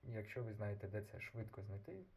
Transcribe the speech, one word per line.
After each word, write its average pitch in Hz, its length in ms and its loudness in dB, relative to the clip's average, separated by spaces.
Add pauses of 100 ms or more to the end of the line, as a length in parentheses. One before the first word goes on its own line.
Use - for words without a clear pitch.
якщо 117 420 0
ви 110 80 2
знаєте, 104 360 2
де 104 140 2
це - 180 -6
швидко 110 420 -2
знайти 104 420 -2 (120)